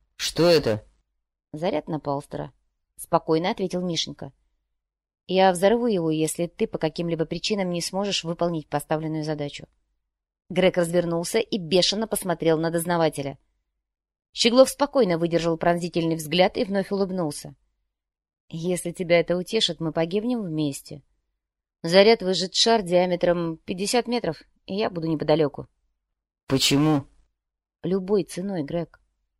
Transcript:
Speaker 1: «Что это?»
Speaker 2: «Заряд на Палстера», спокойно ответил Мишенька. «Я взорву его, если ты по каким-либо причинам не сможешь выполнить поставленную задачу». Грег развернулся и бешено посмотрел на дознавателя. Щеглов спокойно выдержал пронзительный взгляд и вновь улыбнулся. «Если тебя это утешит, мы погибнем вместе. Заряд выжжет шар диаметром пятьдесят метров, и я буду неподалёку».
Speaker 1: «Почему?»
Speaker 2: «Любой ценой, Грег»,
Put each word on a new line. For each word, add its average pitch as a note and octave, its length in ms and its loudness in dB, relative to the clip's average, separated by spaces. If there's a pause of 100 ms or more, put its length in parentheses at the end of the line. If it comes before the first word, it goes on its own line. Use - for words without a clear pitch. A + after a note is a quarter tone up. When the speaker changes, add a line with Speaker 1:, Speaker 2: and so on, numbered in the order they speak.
(160)
Speaker 1:
«Что - 320 0
это?» B2 380 2 (680)
Speaker 2:
«Заряд D#3 360 -6
на D#3+ 120 -4
Палстера», C#3+ 540 -8 (420)
спокойно E3 560 0
ответил F3+ 300 -4
Мишенька. D#3+ 500 -6 (960)
«Я F#3 240 6
взорву G#3 360 2
его, E3 240 0
если D#3 340 -2
ты - 220 -6
по - 100 -10
каким-либо E3 480 -2
причинам F3+ 460 -4
не E3+ 100 -4
сможешь F#3+ 420 -4
выполнить E3+ 440 -4
поставленную D#3 560 -4
задачу». D3+ 440 -8 (840)
Грег F3+ 280 2
развернулся E3+ 640 0
и - 180 -4
бешено F#3 500 0
посмотрел D#3+ 520 0
на E3 100 0
дознавателя. E3 720 0 (960)
Щеглов B3+ 360 6
спокойно A#3+ 480 0
выдержал E3 400 0
пронзительный E3+ 580 0
взгляд E3 420 2
и B3 60 -2
вновь G3 280 -4
улыбнулся. F3+ 640 -4 (920)
«Если E3+ 420 -4
тебя E3+ 280 2
это E3+ 160 0
утешит, F3+ 440 -2
мы D#3+ 120 -4
погибнем G#3 520 -2
вместе. D3+ 580 -6 (800)
Заряд G3+ 400 6
выжжет F#3 320 -2
шар A3+ 300 2
диаметром F3 720 0
пятьдесят G3+ 500 -4
метров, A3+ 360 -4 (240)
и F#3+ 80 -8
я G#3+ 160 -4
буду E3 160 -6
неподалёку». D3+ 600 0 (760)
Speaker 1:
«Почему?» C#3+ 640 2 (720)
Speaker 2:
«Любой F#3+ 420 0
ценой, F#3 380 -6
Грег», D#3+ 400 -8 (380)